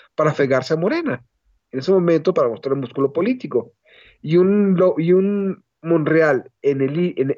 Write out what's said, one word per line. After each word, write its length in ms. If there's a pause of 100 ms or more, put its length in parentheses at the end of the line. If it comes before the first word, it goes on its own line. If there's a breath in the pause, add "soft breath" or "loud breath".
(160 soft breath)
para 180
fegarse 420
a 20
Morena? 440 (500)
En 80
ese 120
momento 420
para 140
mostrar 280
el 40
músculo 320
político. 640 (480 soft breath)
Y 140
un, 400
lo, 220
y 160
un 500 (180)
Monreal 680 (100)
en 200
el 180
i-, 160
en, 220